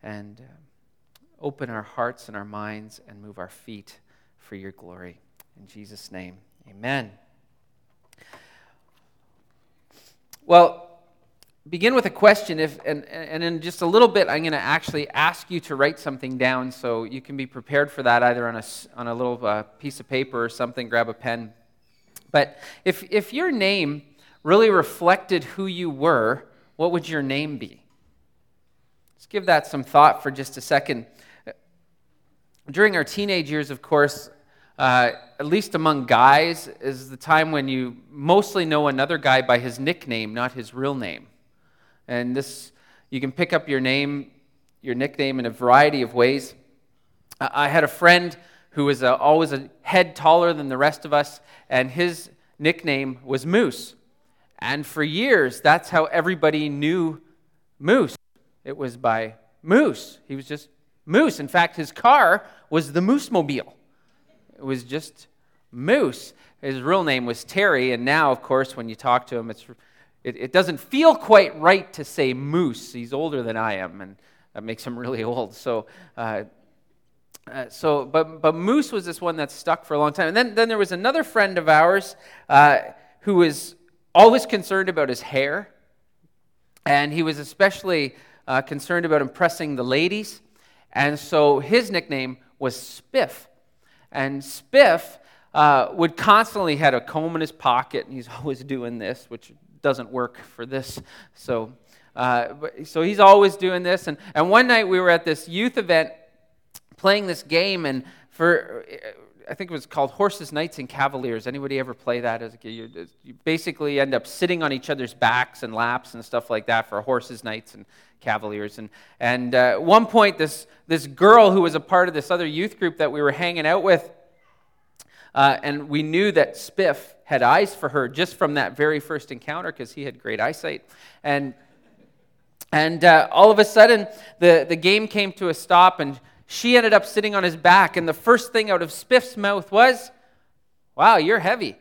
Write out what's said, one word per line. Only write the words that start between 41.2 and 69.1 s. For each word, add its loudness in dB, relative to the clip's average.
And -6
this, -10
you -8
can -6
pick -4
up -2
your -2
name, -4
your -6
nickname -4
in -6
a -4
variety 4
of -8
ways. 0
I, -4
I 0
had 2
a -2
friend 4
who -4
was, -2
uh, 4
always 2
a -10
head 0
taller 4
than -6
the -6
rest 0
of -4
us, -2
and -2
his -6
nickname -4
was -4
Moose. -2
And -6
for -6
years, 0
that's 2
how 2
everybody -2
knew -4
Moose. 0
It -12
was -10
by -4
Moose. 0
He -12
was -16
just -14
Moose. 0
In -8
fact, 0
his -10
car 4
was -2
the 0
Moose-mobile. -2
It -20
was -6
just -14
Moose. -2
His -8
real 0
name -2
was -8
Terry, 0
and -4
now, 2
of -2
course, -2
when -12
you -12
talk -2